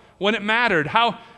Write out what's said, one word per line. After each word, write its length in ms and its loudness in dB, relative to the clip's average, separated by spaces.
when 180 0
it 60 -8
mattered? 440 0
How, 320 0